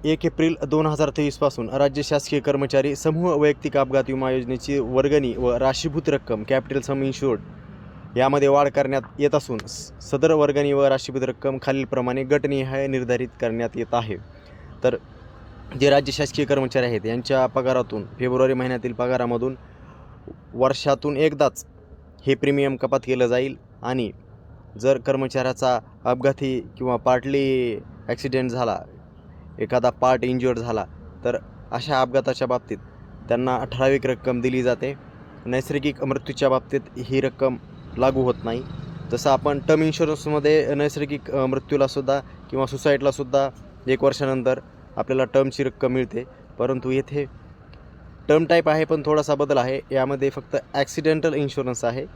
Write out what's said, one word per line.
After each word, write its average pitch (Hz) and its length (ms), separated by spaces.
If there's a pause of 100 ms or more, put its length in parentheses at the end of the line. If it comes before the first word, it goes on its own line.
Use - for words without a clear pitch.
एक 156 200
एप्रिल 160 300 (120)
दोन 156 180
हजार 151 240
तेवीसपासून 135 600
राज्य 139 340
शासकीय 147 360
कर्मचारी 139 560
समूह 160 400
वैयक्तिक 147 420
अपघात 135 300
विमा 131 240
योजनेची 131 480
वर्गणी 131 580
व 123 180
राशीभूत 139 540
रक्कम, 120 340
कॅपिटल 131 380
सम 135 220
इन्शुर्ड, 131 360 (800)
यामध्ये 139 300
वाढ 143 220
करण्यात 135 320 (180)
येत 143 160
असून 131 220
स-, - 340 (100)
सदर 147 300
वर्गणी 143 420
व 139 120
राशीभूत 131 380
रक्कम 135 380
खालीलप्रमाणे 131 600
गटनिहाय 139 640
निर्धारित 127 400 (140)
करण्यात 117 340
येत 117 180
आहे. 110 220 (680)
तर 127 120 (840)
जे 139 100
राज्य 139 220
शासकीय 147 340
कर्मचारी 131 400
आहेत 110 200
यांच्या 127 400
पगारातून, 123 600 (140)
फेब्रुवारी 127 340
महिन्यातील 127 400
पगारामधून 123 640 (1000)
वर्षातून 135 640
एकदाच 147 480 (600)
हे 135 80
प्रीमियम 139 400
कपात 127 280
केलं 127 240
जाईल 127 300 (260)
आणि 120 280 (720)
जर 131 160
कर्मचाऱ्याचा 127 840 (260)
अपघाती 131 540 (180)
किंवा 127 180
पार्टली 127 840 (280)
ॲक्सिडेंट 127 440
झाला, 117 280 (800)
एखादा 120 300
पार्ट 127 340
इंज्युअर्ड 127 360
झाला, 110 260 (400)
तर 120 120 (340)
अशा 131 300
अपघाताच्या 127 460
बाबतीत 120 300 (500)
त्यांना 123 360
ठराविक 131 420
रक्कम 123 360
दिली 127 220
जाते. 127 300 (520)
नैसर्गिक 135 580
मृत्यूच्या 135 460
बाबतीत 131 300 (180)
ही 127 240
रक्कम 131 340 (420)
लागू 131 260
होत 123 200
नाही. 117 200 (480)
जसं 123 180
आपण 147 300
टर्म 156 240
इन्शुरन्समध्ये 151 920
नैसर्गिक, 147 560
अ, 135 140
मृत्यूलासुद्धा 135 760 (300)
किंवा 131 160
सुसाईडलासुद्धा 139 840 (380)
एक 131 160
वर्षानंतर 131 560 (360)
आपल्याला 131 280
टर्मची 135 400
रक्कम 127 280
मिळते, 127 320 (340)
परंतु 127 320
येथे 135 360 (1000)
टर्म 156 180
टाईप 165 240
आहे 156 160
पण 156 200
थोडासा 151 300
बदल 139 220
आहे. 131 240 (100)
यामध्ये 135 380
फक्त - 260 (180)
ॲक्सिडेंटल 156 600
इन्शुरन्स 131 520
आहे. 127 200 (100)